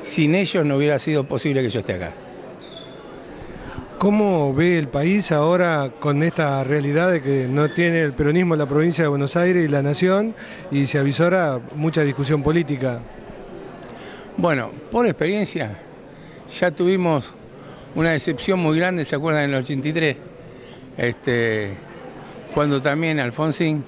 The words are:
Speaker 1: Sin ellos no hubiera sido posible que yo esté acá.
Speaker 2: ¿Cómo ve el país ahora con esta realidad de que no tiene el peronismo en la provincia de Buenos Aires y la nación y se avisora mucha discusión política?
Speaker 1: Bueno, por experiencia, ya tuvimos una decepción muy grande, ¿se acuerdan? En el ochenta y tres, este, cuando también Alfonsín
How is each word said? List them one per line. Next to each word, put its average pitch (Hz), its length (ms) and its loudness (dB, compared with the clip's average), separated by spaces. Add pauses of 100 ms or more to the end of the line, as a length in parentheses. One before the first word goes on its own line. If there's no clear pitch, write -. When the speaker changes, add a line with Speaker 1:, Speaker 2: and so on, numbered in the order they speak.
Speaker 1:
Sin 156 320 2
ellos 185 300 2
no 143 100 2
hubiera 143 240 2
sido 151 240 0
posible 139 380 0
que 123 80 0
yo 110 100 -2
esté 98 140 -4
acá. 90 180 -6 (1900)
Speaker 2:
¿Cómo 190 560 2
ve 170 240 4
el 147 120 0
país 170 420 2
ahora 160 680 4
con 147 240 2
esta 147 420 0
realidad 147 480 2
de 165 100 2
que 135 280 2
no 147 200 2
tiene 170 320 2
el 147 120 0
peronismo 165 400 4
en 151 60 2
la 147 80 0
provincia 160 380 2
de - 20 2
Buenos 143 280 0
Aires 175 300 4
y 151 40 0
la 143 120 2
nación 185 540 2 (340)
y 139 160 2
se 143 140 0
avisora 147 600 2 (140)
mucha 151 300 0
discusión 139 400 0
política? 139 560 0 (1400)
Speaker 1:
Bueno, 147 340 2 (220)
por 240 160 2
experiencia, 165 720 -2 (800)
ya 180 100 4
tuvimos 175 640 2 (640)
una 165 160 4
decepción 165 480 0
muy 160 180 4
grande, 175 260 2
¿se 151 120 -2
acuerdan? 151 300 0
En 139 100 0
el 131 80 2
ochenta 139 240 -2
y 151 60 -2
tres, 156 240 2 (800)
este, 113 760 0 (840)
cuando 147 260 2
también 151 400 0
Alfonsín 151 680 0